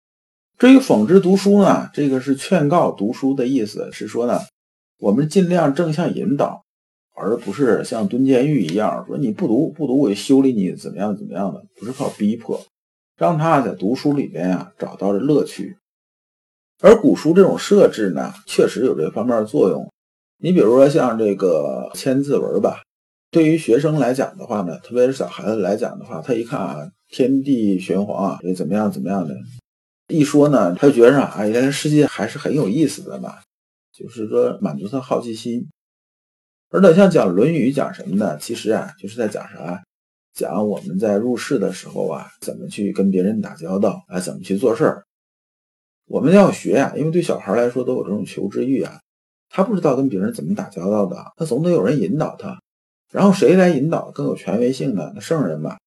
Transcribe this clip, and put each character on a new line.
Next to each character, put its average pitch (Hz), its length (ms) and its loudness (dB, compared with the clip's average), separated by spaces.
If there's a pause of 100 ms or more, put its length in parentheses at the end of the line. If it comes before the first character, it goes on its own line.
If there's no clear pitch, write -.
(560)
至 254 160 8
于 269 40 12
讽 110 280 4
之 175 140 6
读 185 180 4
书 202 260 4
呢， 127 300 2
这 143 160 -2
个 131 120 0
是 135 160 -2
劝 151 320 0
告 147 240 2
读 104 200 -4
书 135 220 -2
的 131 100 -2
意 123 220 0
思， - 240 -10
是 - 160 -12
说 120 220 -4
呢， 95 100 0 (600)
我 107 120 0
们 143 180 2
尽 180 200 2
量 165 260 2
正 160 180 0
向 160 220 -2
引 - 220 -2
导， - 260 -4 (540)
而 101 220 -2
不 101 140 -8
是 113 300 2
像 110 240 -4
蹲 123 180 -2
监 131 220 4
狱 135 180 0
一 80 100 -4
样， 85 340 -2
说 - 100 -8
你 120 140 -2
不 160 160 -4
读， 123 240 0
不 147 160 -6
读， 131 100 2
我 135 100 2
就 101 60 0
修 135 280 4
理 135 100 2
你， 92 240 -2
怎 - 160 -14
么 - 60 -12
样， 101 180 -4
怎 - 100 -14
么 - 60 -16
样 92 200 -6
的， - 120 -16 (120)
不 101 100 -18
是 123 60 -8
靠 131 180 -6
逼 107 260 -2
迫， - 280 -8 (520)
让 170 220 0
他 151 240 2
在 98 120 -4
读 110 220 -2
书 147 160 0
里 143 140 -2
边 90 280 -4
啊， - 240 -6
找 - 180 -10
到 98 140 -2
了 101 80 0
乐 135 260 2
趣。 - 340 -12 (1040)
而 226 180 10
古 120 160 4
书 156 160 0
这 190 100 8
种 120 160 4
设 - 300 4
置 104 220 -4
呢， 65 200 -6 (160)
确 135 220 2
实 113 160 -2
有 101 100 0
这 78 160 -2
方 113 160 -6
面 120 100 0
的 107 100 0
作 113 240 2
用。 71 200 -6 (480)
你 165 140 -2
比 175 60 4
如 113 160 4
说 135 140 8
像 131 280 0
这 104 200 0
个 73 580 -2
《千 135 280 -2
字 139 140 0
文》 - 240 -2
吧， - 220 -2 (480)
对 160 180 4
于 160 80 4
学 147 220 2
生 151 200 0
来 123 140 0
讲 - 240 -4
的 - 80 -16
话 107 180 -4
呢， 80 180 -8
特 - 140 -14
别 123 120 4
是 135 60 0
小 127 140 -4
孩 - 180 -14
子 110 120 -2
来 98 200 0
讲 113 220 -6
的 101 60 -16
话， 80 160 -12
他 123 140 -4
一 113 100 -2
看 120 160 -6
啊， 82 300 -8 (180)
天 135 340 0
地 110 360 0
玄 92 260 -2
黄 98 260 -4
啊， - 120 -8
这 90 100 -4
怎 87 140 -4
么 90 80 -4
样， 107 160 0
怎 67 100 -8
么 71 80 -6
样 95 180 -4
的， 69 80 -10 (760)
一 160 140 2
说 147 260 4
呢， 101 260 2
他 - 140 4
就 127 40 8
觉 117 160 8
着 139 100 6
啊， 107 180 0
哎， 104 120 -2
原 117 140 0
来 139 80 0
世 143 180 -4
界 147 160 4
还 110 240 -2
是 - 80 -12
很 95 180 -4
有 131 140 0
意 139 180 2
思 - 160 -10
的 - 180 -14
嘛， - 180 -14 (580)
就 - 120 -18
是 110 200 -10
说 123 320 0
满 147 160 -4
足 117 120 -10
他 131 120 -6
好 120 220 -4
奇 117 100 -10
心。 120 340 -8 (1000)
而 175 140 2
且 196 120 8
像 196 140 8
讲 135 220 2
《论 120 240 2
语》 131 200 0
讲 - 200 -4
什 - 120 -18
么 95 100 -4
呢？ 87 220 -2
其 - 160 -10
实 107 180 -4
啊， 98 180 -4 (100)
就 98 80 -14
是 113 80 -16
在 110 120 -4
讲 - 200 -10
啥？ 87 340 -12 (520)
讲 101 320 -4
我 98 140 -4
们 82 180 -8
在 104 180 0
入 120 200 -2
世 120 220 -4
的 95 140 -4
时 - 160 -16
候 101 200 -6
啊， - 180 -10 (140)
怎 - 180 -10
么 - 80 -14
去 101 260 -6
跟 98 180 0
别 92 120 2
人 107 180 -2
打 - 140 -10
交 92 240 -8
道 98 300 -2
啊， 90 120 -8
怎 73 140 -8
么 - 60 -16
去 98 180 -4
做 113 160 2
事 156 100 0
儿。 - 200 0 (1000)
我 - 140 -6
们 156 140 4
要 185 180 6
学 - 240 -2
啊， 131 200 0
因 139 80 -2
为 160 60 -2
对 170 120 0
小 - 160 -4
孩 98 160 -4
来 120 160 2
说 123 140 -4
都 127 100 -2
有 120 80 -4
这 - 80 -8
种 107 160 -4
求 - 220 -8
知 120 180 -4
欲 127 160 0
啊， - 160 -10 (500)
他 - 140 -2
不 220 120 0
知 175 60 -2
道 147 140 2
跟 135 140 0
别 101 100 -4
人 107 160 -4
怎 73 100 -10
么 85 100 -4
打 107 140 -6
交 92 220 -6
道 104 160 0
的， 90 100 -10 (220)
那 165 80 -6
总 143 160 -2
得 180 80 0
有 165 120 2
人 143 160 0
引 160 200 -2
导 - 180 -4
他。 - 220 -14 (540)
然 143 120 2
后 202 80 6
谁 156 220 4
来 185 140 6
引 151 200 0
导 - 220 -4
更 143 160 -8
有 - 80 -4
权 95 240 -4
威 123 140 0
性 135 240 -4
呢？ 85 180 -8
那 104 60 -16
圣 143 260 -2
人 78 140 -6
嘛。 65 160 -10 (100)